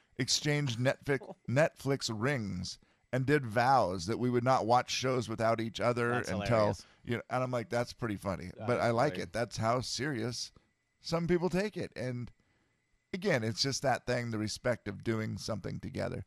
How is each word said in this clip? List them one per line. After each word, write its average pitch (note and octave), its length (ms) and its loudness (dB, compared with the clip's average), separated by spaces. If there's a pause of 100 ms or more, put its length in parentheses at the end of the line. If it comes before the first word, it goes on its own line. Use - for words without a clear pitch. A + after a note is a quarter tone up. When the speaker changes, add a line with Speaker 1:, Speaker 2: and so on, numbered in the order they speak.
(180)
Speaker 1:
exchanged C#3+ 600 0
Netflix, C3 420 0 (200)
Speaker 2:
<laughs> - 80 -16
Speaker 1:
Netflix C3+ 640 2
rings G#2 640 -4 (360)
and B2+ 100 2
did C#3 220 4
vows G#2+ 600 4
that G#2 120 -2
we B2 100 2
would A#2+ 160 2
not B2+ 220 4
watch A#2+ 240 4
shows B2 360 0
without A2+ 360 0
each A2+ 180 -6
other A#2+ 300 2
Speaker 2:
That's B2 180 -2
Speaker 1:
until," G#2 160 -2 (140)
Speaker 2:
hilarious. G#2 240 2 (240)
Speaker 1:
you A#2+ 100 -2
know, - 140 -4
and B2+ 120 0
I'm B2+ 80 -2
like, A#2+ 200 -2
"That's A#2+ 240 -2
pretty G#2+ 220 -2
funny." F2+ 420 -6
Speaker 2:
That G#2+ 80 -6
Speaker 1:
But A#2 100 2
Speaker 2:
is D#2+ 80 2
Speaker 1:
I A#2+ 60 4
like A#2 240 2
Speaker 2:
great. F#2+ 100 -4
Speaker 1:
it. F2 80 -14
That's A2+ 240 -4
how A2+ 240 0
serious A#2+ 720 -4 (480)
some E3+ 260 -2
people F3 220 4
take F#3 300 0
it. G#2+ 180 -6
And B2 340 -6 (840)
again, F3 280 2
it's A2 200 -2
just C3+ 200 -2
that B2 240 0
thing, A#2+ 260 -2
the G#2+ 60 -2
respect A2 480 -2
of G2 160 -8
doing A2 360 -2
something G#2 420 -6
together. F#2+ 460 -6